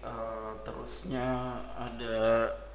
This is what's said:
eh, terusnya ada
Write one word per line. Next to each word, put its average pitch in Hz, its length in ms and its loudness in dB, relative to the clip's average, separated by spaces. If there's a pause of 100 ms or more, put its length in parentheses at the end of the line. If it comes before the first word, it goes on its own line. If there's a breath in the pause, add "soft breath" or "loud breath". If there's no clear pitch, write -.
eh, 113 480 -4 (140)
terusnya 123 880 -2 (220)
ada 113 720 4 (240)